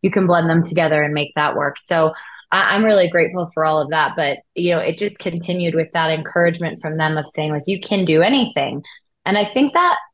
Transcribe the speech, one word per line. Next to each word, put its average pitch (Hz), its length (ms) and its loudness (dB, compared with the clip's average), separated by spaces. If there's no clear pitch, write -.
you 190 100 2
can 190 160 2
blend 170 220 4
them 165 140 4
together 160 380 2
and 147 120 0
make 147 220 -4
that 151 200 0
work. 143 240 -4
So 160 320 0
I, 190 240 2
I'm 214 80 2
really 202 260 4
grateful 170 440 0
for 160 100 0
all 156 180 2
of 143 100 -4
that. 156 260 0
But, 143 220 -2
you 175 160 0
know, 165 80 2
it 165 180 -2
just 202 220 -6
continued 175 560 -4
with 160 180 -2
that 160 180 0
encouragement 170 680 -2
from 156 160 -6
them 156 200 0
of 151 100 -4
saying, 156 240 -6
like, 147 160 -4
"You 190 120 -4
can 196 240 -2
do 160 180 4
anything." 170 600 0
And 202 120 0
I 208 80 2
think 269 280 0
that 349 240 2